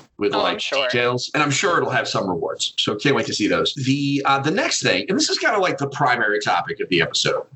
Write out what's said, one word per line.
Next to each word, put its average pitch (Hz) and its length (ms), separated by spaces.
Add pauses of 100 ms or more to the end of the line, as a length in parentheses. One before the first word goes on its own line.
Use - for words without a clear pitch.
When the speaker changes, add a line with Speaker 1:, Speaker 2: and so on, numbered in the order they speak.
(180)
Speaker 1:
with, 101 160
Speaker 2:
Oh, - 60
I'm - 40
Speaker 1:
like, - 160
Speaker 2:
sure. 135 260
Speaker 1:
details, 123 460
and 147 100
I'm 147 80
sure 165 280
it'll 127 100
have 113 180
some 104 220
rewards. 80 480
So - 180
can't 117 220
wait 110 80
to 104 80
see 101 160
those. - 260
The, 139 520
uh, 139 120
the 135 120
next 277 320
thing, 92 260
and 196 100
this 311 120
is - 80
kinda, 247 200
like, 175 200
the 147 100
primary 117 520
topic 95 400
of 92 100
the 85 100
episode, - 560